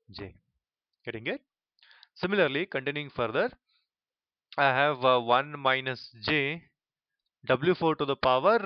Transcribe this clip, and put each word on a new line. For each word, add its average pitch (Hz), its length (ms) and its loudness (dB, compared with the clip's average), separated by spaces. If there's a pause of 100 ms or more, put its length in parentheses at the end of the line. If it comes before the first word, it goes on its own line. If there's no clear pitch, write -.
(120)
j. 95 240 -14 (680)
Getting 113 240 -12
it? 240 140 -8 (720)
Similarly, 180 520 0
continuing 143 420 -6
further, 131 420 -2 (1080)
I 143 80 2
have, 135 380 0
uh, 127 160 4
one 135 400 0
minus 131 520 -2 (120)
j 147 400 -2 (840)
W 139 260 2
four 160 220 0
to 151 100 -4
the 139 100 -2
power, 135 500 2